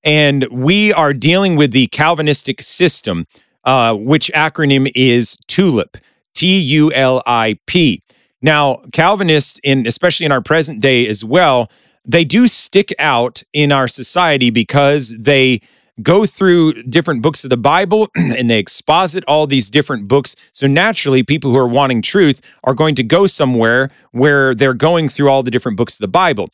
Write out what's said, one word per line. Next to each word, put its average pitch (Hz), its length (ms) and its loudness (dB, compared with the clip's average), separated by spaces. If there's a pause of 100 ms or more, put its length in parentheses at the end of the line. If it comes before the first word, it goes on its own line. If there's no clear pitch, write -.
and 147 480 2
we 180 440 0
are 147 180 2
dealing 170 440 0
with 147 160 2
the 127 160 2
Calvinistic 151 720 -2
system, 98 640 -2 (380)
uh, 120 300 2
which 131 380 -2
acronym 147 640 0
is 123 420 0 (120)
tulip, 156 500 -2 (360)
T 185 240 0
U 151 360 2
L 131 320 0
I 113 400 -2
P. 156 360 0 (380)
Now, 147 400 0 (120)
Calvinists, 170 680 0
in, 135 240 0
especially 170 380 -2
in 147 80 0
our 127 80 0
present 151 400 -2
day 123 260 2
as 107 160 -6
well, 127 480 2 (360)
they 165 180 2
do 220 220 2
stick - 520 0
out 123 440 -2 (100)
in 147 180 0
our 135 180 2
society 143 600 0
because 131 720 0
they 131 420 2 (400)
go 190 240 2
through 175 600 2
different 131 380 -2
books - 200 -2
of 131 80 -10
the 123 60 2
Bible 180 560 0
<clears throat> - 20 -20
and 127 340 -2
they 113 120 2
exposit 165 680 -2
all 151 220 0
these 127 200 -2
different 120 380 -2
books. 135 300 0 (160)
So 139 160 -2
naturally, 143 560 0
people 143 260 -2
who 120 60 2
are 131 100 2
wanting 123 360 0
truth 165 380 2 (220)
are 131 100 0
going 156 220 0
to 131 80 -4
go 170 240 2
somewhere 127 640 0 (220)
where 135 420 2
they're 127 200 0
going 160 340 0
through 143 200 0
all 135 140 2
the 120 80 -4
different 117 260 -4
books 117 180 -4
of - 40 -14
the 104 80 -6
Bible. 135 480 -2